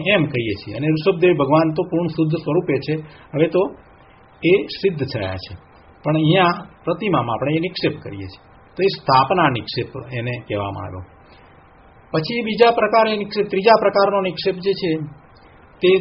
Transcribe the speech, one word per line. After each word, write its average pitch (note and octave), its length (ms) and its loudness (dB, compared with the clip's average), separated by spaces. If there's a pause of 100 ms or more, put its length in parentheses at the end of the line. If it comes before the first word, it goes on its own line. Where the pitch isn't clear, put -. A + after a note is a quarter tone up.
(120)
એમ F3+ 120 4
કહીએ A#2 300 -4
છીએ. G#2 220 -12
અને C3+ 100 -4
ઋષભદેવ E3+ 500 2
ભગવાન D3+ 340 4
તો D#3 120 -2
પૂર્ણ F3 240 -2
શુદ્ધ D#3+ 300 0
સ્વરૂપે D#3 420 -2
છે, - 160 -4 (340)
હવે D#3 200 2
તો F3+ 140 2 (800)
એ E3 120 4 (120)
સિદ્ધ E3+ 380 -4
થયા F#2+ 320 -6
છે, - 180 -12 (500)
પણ D#3 120 0
અહીંયા F3 360 4 (320)
પ્રતિમામાં E3 500 -2
આપણે C3+ 220 -2
એ D#3+ 40 0
નિક્ષેપ F3 400 -4
કરીએ G2 260 -12
છીએ. - 180 -18 (320)
તો - 60 -6
એ F#3+ 40 2
સ્થાપના D3 640 2
નિક્ષેપ A#2 400 -6 (220)
એને B2 220 -6 (140)
કહેવામાં G2 360 -6
આવ્યો. F#2 200 -12 (1080)
પછી F#3+ 300 -2
બીજા A3 300 4
પ્રકારે A3 440 2
નિક્ષેપ, G3+ 300 -2
ત્રીજા G#3 340 4
પ્રકારનો G3 400 2
નિક્ષેપ F#3+ 340 -2
જે F3+ 180 -2
છે F#3 200 -2 (880)
તે F3+ 80 4 (100)